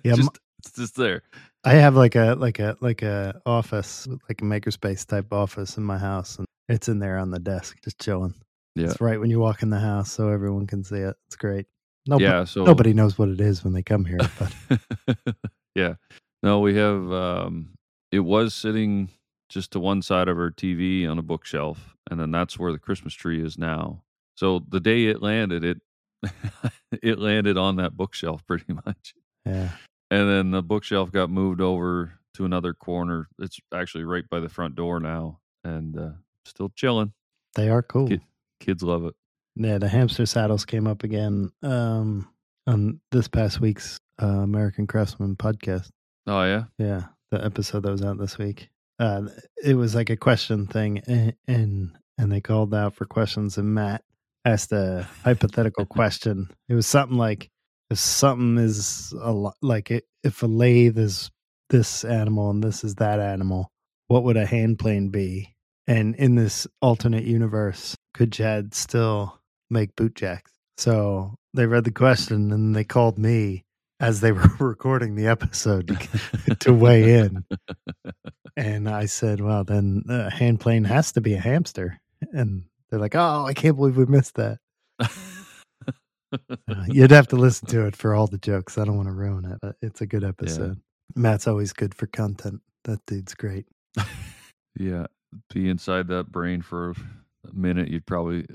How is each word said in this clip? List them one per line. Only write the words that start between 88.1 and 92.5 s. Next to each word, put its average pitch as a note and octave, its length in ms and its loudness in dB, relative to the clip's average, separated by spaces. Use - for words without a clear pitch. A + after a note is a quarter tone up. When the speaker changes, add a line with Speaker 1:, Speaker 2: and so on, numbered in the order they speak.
Speaker 1:
all G#2+ 120 4
the F#2+ 120 -4
jokes. G2 380 -4
I G#2+ 80 0
don't G#2 120 0
wanna G2 160 -2
ruin F#2+ 340 -4
it, F#2 160 -10
but G2+ 180 -10
it's A2 200 -10
a A2 60 -6
good G2+ 160 -2
Speaker 2:
Yeah. G2 80 -2
Speaker 1:
episode. F#2 500 -6
Matt's A2+ 320 2
always G#2 260 -2
good G2+ 220 -6
for - 140 -8
content. G2+ 520 -6